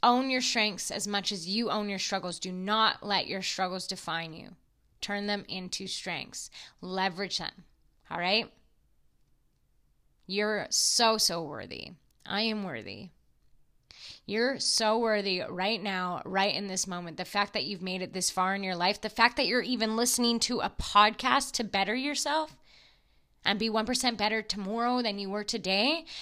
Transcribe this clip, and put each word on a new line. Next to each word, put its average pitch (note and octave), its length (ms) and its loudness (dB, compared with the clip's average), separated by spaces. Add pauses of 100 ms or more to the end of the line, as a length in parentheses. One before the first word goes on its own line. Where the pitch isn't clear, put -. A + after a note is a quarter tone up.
Own B3 260 6
your C4 140 0
strengths G#3+ 480 0
as F#3+ 180 -4
much G3+ 240 -2
as F3 160 -6
you G#3+ 220 0
own G#3 180 0
your G3 100 -4
struggles. F#3 400 -4
Do F#3 140 -6
not G#3 500 2
let G3 240 0
your F#3+ 140 -4
struggles F#3 460 -2
define E3 480 -6
you. - 220 -18 (440)
Turn G3+ 260 -4
them G#3 220 -4
into F#3 380 -8
strengths. - 640 -8 (320)
Leverage F#3 560 -2
them. - 260 -8 (460)
All - 80 -4
right? G3+ 340 0 (1700)
You're G#3 420 0
so, - 480 4
so E3+ 260 2
worthy. C#3+ 500 -10 (340)
I G#3 160 -2
am A3 220 0
worthy. A2 440 -10 (1160)
You're A#3 340 0
so A3 360 4
worthy G#3 520 2
right F#3 340 -2
now, F3+ 420 -2
right F#3+ 300 2
in G3+ 140 -4
this F#3 180 -2
moment. F3 300 -8
The F#3 80 -4
fact G3+ 280 -2
that G3 120 -2
you've F3 180 -8
made F#3 180 -4
it F3+ 120 -6
this F#3 180 0
far F#3 240 2
in G3 80 -4
your F#3 140 -2
life, F3+ 240 0
the A3+ 80 -4
fact A#3 280 4
that C#4 120 2
you're A#3+ 120 4
even A3 360 0
listening A#3+ 440 4
to - 200 0
a F#3+ 100 0
podcast B3 840 4
to A#3+ 120 -2
better G3 320 0
yourself D4 600 -2 (880)
and G3+ 140 2
be A3+ 100 2
one G#3+ 180 0
percent B3 300 0
better G#3+ 240 2
tomorrow A3 640 0
than G3+ 160 -2
you G3 120 -6
were G#3 120 -2
today, G#3 640 0 (180)